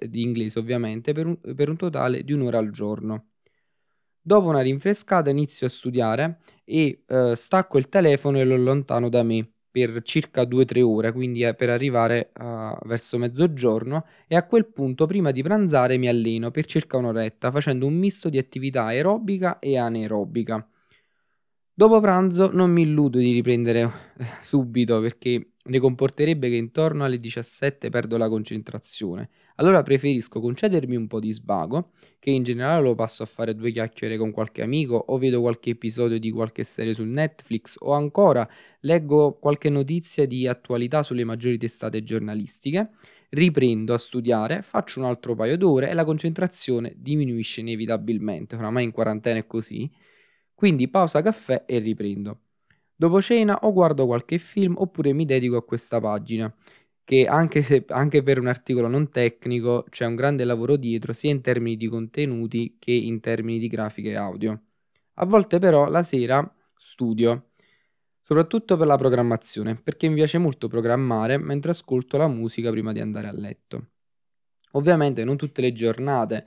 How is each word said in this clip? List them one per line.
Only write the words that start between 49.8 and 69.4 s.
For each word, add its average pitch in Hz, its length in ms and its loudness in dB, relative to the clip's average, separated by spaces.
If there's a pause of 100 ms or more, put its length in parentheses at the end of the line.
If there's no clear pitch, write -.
quindi 170 300 4
pausa 160 320 2
caffè 175 440 -2
e 123 140 -2
riprendo. 104 640 -6 (520)
Dopo 170 280 4
cena 214 400 2
o 220 100 2
guardo 156 340 4
qualche 120 320 -2
film 175 400 -2
oppure 151 360 -2
mi 156 100 0
dedico 127 320 0
a 113 80 0
questa 117 380 -4
pagina, 110 520 -4 (520)
che 131 200 4
anche 160 360 2
se, 131 260 4
anche 143 340 2
per 131 180 2
un 123 80 -2
articolo 123 420 0
non 139 200 0
tecnico 120 800 -2
c'è - 160 -6
un 117 100 -2
grande 131 280 0
lavoro 120 320 2
dietro, 113 380 -4
sia 147 180 -2
in 139 80 0
termini 120 380 -2
di 113 100 -4
contenuti 117 920 -4
che - 140 -6
in 117 300 -2
termini 113 360 -4
di 113 120 -4
grafiche 107 400 -6
e 104 60 -6
audio. 104 480 -6 (500)
A - 120 -2
volte 190 340 2
però 156 280 4
la 160 160 0
sera 135 500 -2 (220)
studio, 117 760 -2 (680)
soprattutto 165 560 2
per 160 120 2
la 143 100 6
programmazione, 113 800 0